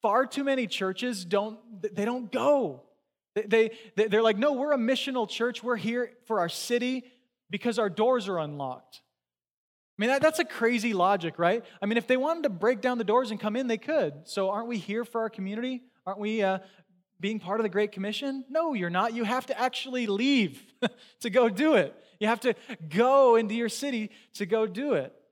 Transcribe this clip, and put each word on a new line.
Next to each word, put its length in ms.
Far 240
too 180
many 240
churches 580
don't, 340
they 240
don't 260
go. 520
They, 360
they, 120
they're 140
like, 160
"No, 160
we're 200
a 40
missional 520
church. 340
We're 140
here 340
for 140
our 100
city 560
because 300
our 100
doors 380
are 120
unlocked." 640
I 40
mean, 100
that, 100
that's 180
a 60
crazy 480
logic, 440
right? 260
I 40
mean, 120
if 100
they 80
wanted 280
to 60
break 300
down 180
the 60
doors 280
and 80
come 180
in, 100
they 100
could. 360
So 260
aren't 200
we 80
here 260
for 160
our 100
community? 520
Aren't 140
we, 220
uh, 180
being 200
part 200
of 40
the 60
Great 220
Commission? 580
No, 240
you're 160
not. 240
You 120
have 220
to 120
actually 480
leave 560
<laughs> 380
to 100
go 200
do 240
it. 200
You 80
have 140
to 140
go 480
into 200
your 120
city 440
to 100
go 200
do 280
it. 200